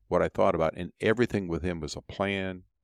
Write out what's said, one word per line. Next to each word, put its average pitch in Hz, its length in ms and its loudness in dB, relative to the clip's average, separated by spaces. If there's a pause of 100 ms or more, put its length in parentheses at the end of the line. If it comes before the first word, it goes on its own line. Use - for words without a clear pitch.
what 87 140 2
I 85 80 2
thought 98 240 2
about. 80 240 2
And 87 240 -8
everything 107 460 2
with 82 160 -4
him 87 160 -2
was 76 160 -8
a - 60 -10
plan 95 640 -4 (180)